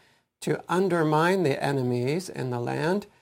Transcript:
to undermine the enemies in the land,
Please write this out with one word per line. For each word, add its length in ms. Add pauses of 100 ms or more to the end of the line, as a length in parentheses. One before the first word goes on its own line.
(400)
to 280
undermine 760
the 180
enemies 640
in 220
the 80
land, 480 (160)